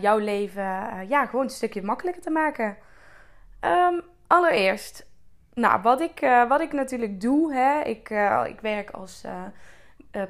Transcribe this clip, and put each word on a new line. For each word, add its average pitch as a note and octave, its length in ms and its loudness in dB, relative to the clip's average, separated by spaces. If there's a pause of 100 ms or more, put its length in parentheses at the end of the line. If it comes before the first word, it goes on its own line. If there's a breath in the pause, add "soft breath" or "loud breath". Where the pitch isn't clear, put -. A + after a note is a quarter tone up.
jouw G#3 180 4
leven, G3+ 440 -4
eh, F#3+ 460 -6
ja, C4+ 180 2
gewoon C4 180 -2
een B3+ 60 -4
stukje A3 320 -6
makkelijker C4 400 -6
te - 80 -8
maken. D4 460 -2 (840 loud breath)
Ehm, F4 400 2 (260)
allereerst, A#3+ 800 2 (480)
nou, G#3 280 2
wat B3 180 4
ik, E4 200 -4
eh, B3 280 6
wat C#4 120 4
ik E4 120 -4
natuurlijk A#3+ 480 -4
doe, C#4+ 340 2
hè, C4+ 260 2
ik, - 300 -6
eh, G#3 360 2
ik - 140 -12
werk G#3 300 -6
als, - 340 -16
eh, F#3 180 -10 (680 loud breath)
eh, G#3 200 -6